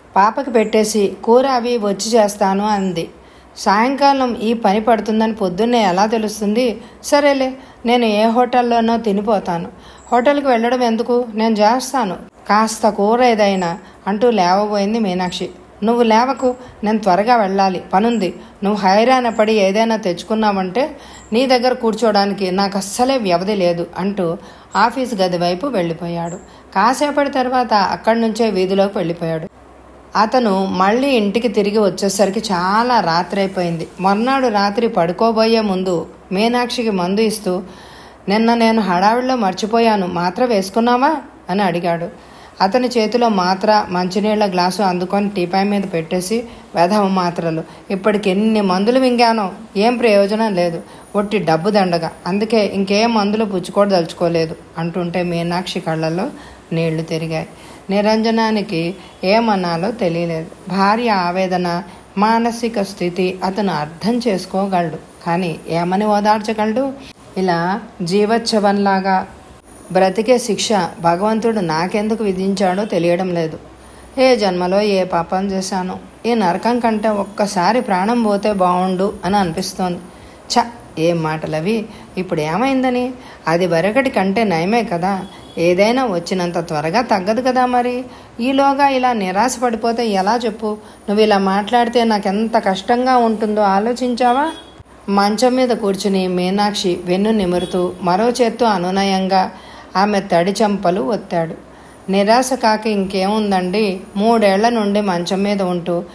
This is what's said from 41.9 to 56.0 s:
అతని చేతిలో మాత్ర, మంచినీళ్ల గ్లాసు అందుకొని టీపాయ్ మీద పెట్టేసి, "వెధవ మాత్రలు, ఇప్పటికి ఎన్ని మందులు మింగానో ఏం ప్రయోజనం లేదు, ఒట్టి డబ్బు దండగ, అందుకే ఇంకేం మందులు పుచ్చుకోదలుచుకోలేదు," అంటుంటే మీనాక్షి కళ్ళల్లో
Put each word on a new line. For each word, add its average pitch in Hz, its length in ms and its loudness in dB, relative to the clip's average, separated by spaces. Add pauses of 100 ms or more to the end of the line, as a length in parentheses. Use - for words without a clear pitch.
అతని 240 280 2
చేతిలో 233 400 0
మాత్ర, 202 600 2
మంచినీళ్ల 202 580 0
గ్లాసు 180 360 0
అందుకొని 185 460 0
టీపాయ్ 190 380 0
మీద 202 160 0 (100)
పెట్టేసి, 180 520 -4 (300)
"వెధవ 190 340 4
మాత్రలు, 175 540 -2 (280)
ఇప్పటికి 202 400 0
ఎన్ని 214 300 2
మందులు 202 400 2
మింగానో 226 520 2 (240)
ఏం 233 200 2
ప్రయోజనం 214 580 2
లేదు, 175 280 -2 (340)
ఒట్టి 208 220 -2
డబ్బు 165 320 0
దండగ, 175 380 0 (180)
అందుకే 208 400 0
ఇంకేం 202 480 0
మందులు 214 300 0
పుచ్చుకోదలుచుకోలేదు," 180 1120 -2 (220)
అంటుంటే 175 440 -4
మీనాక్షి 175 580 -4
కళ్ళల్లో 165 500 -4 (420)